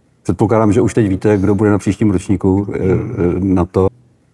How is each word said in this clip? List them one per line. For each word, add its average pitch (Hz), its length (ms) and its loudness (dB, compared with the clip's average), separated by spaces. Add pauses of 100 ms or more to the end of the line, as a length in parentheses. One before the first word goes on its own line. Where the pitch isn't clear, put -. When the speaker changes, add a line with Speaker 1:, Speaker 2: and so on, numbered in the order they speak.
(240)
Speaker 1:
Předpokládám, 110 500 0
že 117 80 2
už 104 120 0
teď 113 140 0
víte, 101 300 0
kdo 101 180 0
bude 104 160 2
na 104 60 2
příštím 104 340 -2
ročníku, 95 640 0
eh, - 60 -4
Speaker 2:
Hmm. 90 380 -2
Speaker 1:
eh, 87 220 0
nato. 95 480 0 (460)